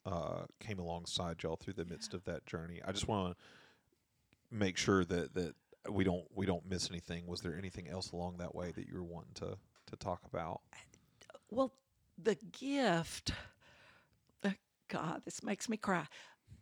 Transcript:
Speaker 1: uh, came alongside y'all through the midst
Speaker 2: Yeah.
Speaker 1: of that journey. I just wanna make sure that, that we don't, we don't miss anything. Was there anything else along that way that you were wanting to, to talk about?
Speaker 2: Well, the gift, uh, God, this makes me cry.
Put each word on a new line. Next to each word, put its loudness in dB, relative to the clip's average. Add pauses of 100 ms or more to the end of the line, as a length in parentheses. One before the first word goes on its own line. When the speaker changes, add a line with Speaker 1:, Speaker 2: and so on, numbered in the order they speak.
Speaker 1:
uh, 0 (140)
came -4
alongside -2
y'all 2
through -8
the -2
midst -6
Speaker 2:
Yeah. -2
Speaker 1:
of -8
that -4
journey. -6
I -2
just 0
wanna 2 (1120)
make 4
sure 8
that, 2
that 0 (360)
we 4
don't, 4 (100)
we 0
don't 2
miss 0
anything. -4
Was -4
there -2
anything -6
else -4
along -4
that -4
way -2
that -6
you -8
were -4
wanting -10
to, -6 (280)
to -10
talk -2
about? -4 (880)
Speaker 2:
Well, 2 (420)
the 2
gift, 2 (1080)
uh, 4 (380)
God, 0
this -8
makes -2
me 2
cry. 2 (560)